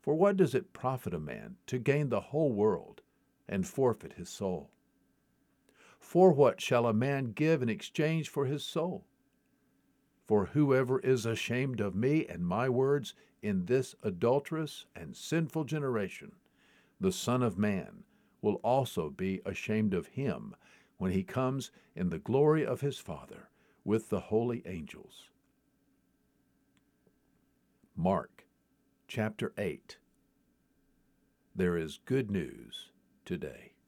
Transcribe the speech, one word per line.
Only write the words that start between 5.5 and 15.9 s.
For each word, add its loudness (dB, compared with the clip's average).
For 8
what 6
shall 2
a 4
man 0
give 2
in 0
exchange -2
for -2
his -4
soul? -4
For 2
whoever 2
is 2
ashamed -2
of -2
me 2
and -6
my 0
words 0
in -2
this 0
adulterous -2
and -14
sinful -2
generation, -4